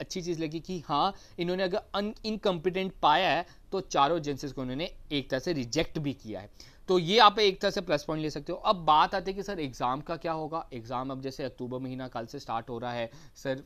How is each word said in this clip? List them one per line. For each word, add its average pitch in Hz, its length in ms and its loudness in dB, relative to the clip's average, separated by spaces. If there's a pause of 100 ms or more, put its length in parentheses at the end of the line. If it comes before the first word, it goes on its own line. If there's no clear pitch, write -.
अच्छी 175 220 -8
चीज़ 165 200 -4
लगी 160 180 -6
कि 175 260 -8
हाँ, 160 280 0 (240)
इन्होंने 180 240 0
अगर 185 200 0 (120)
अन-, 208 320 -4
इनकॉम्पिटेंट 190 680 0 (100)
पाया 165 280 6
है, 160 160 0 (260)
तो 190 80 0
चारों 156 380 4
एजेंसीज 143 340 -4
को 135 100 -6
उन्होंने 131 300 -6 (200)
एक 139 180 -2
तरह 131 100 0
से 180 120 -2
रिजेक्ट 143 460 -2
भी 143 140 -2
किया 107 280 -10
है। 104 100 -16 (380)
तो 185 100 4
ये 180 200 4
आप 208 200 10
एक 202 220 4
तरह 202 100 2
से 196 100 -2
प्लस 165 240 0
पॉइंट 156 180 -2
ले 151 80 -2
सकते 147 220 -8
हो। 180 60 -6
अब 208 180 2
बात 160 380 4
आती 190 160 -2
है 190 60 -4
कि 196 60 -4
सर 190 180 -6
एग्जाम 131 400 -2
का 165 160 -6
क्या 165 160 -4
होगा? 160 400 -6
एग्जाम 127 380 -6
अब 131 100 -8
जैसे 135 240 -6
अक्टूबर 127 340 -6
महीना 127 300 -8
कल 117 180 -8
से 139 120 -12
स्टार्ट 117 320 -6
हो 120 80 -6
रहा 120 140 -6
है, 117 180 -4 (260)
सर 135 300 -4